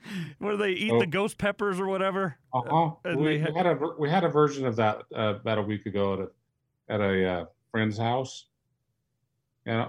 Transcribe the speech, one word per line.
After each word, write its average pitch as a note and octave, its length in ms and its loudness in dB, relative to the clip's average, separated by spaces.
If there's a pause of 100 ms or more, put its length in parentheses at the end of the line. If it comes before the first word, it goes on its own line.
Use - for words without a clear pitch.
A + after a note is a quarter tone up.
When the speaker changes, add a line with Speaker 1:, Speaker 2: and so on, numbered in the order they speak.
(400)
Speaker 1:
Where G#3 180 -4
they G3+ 140 0
eat G#3 200 -2
Speaker 2:
Oh. A#2 80 4
Speaker 1:
the F#3 80 2
ghost G3 300 -2
peppers G3+ 420 -2
or F#3+ 80 -2
whatever. F#3+ 500 -2 (160)
Speaker 2:
Uh-huh. D#3+ 380 2 (140)
Speaker 1:
And E3 140 -2
Speaker 2:
We, D3+ 180 2
Speaker 1:
they - 60 -2
ha- E3 80 0
Speaker 2:
we D#3+ 60 -4
had F3+ 100 2
a D#3+ 80 4
ver-, D#3+ 220 -2
we D3 120 0
had F3 140 4
a E3 60 2
version C#3 380 4
of A2+ 100 0
that, G#2+ 220 2 (160)
uh, G#2+ 240 0
about A2 180 0
a G#2+ 60 2
week G#2 240 -4
ago G2 260 0
at F#2 60 -2
a, F#2 100 -6 (640)
at G#2 80 0
a, F#2+ 260 2
uh, F2 180 -2 (260)
friend's G#2+ 260 0
house. A#2+ 500 -2 (1160)
And, A#2 240 0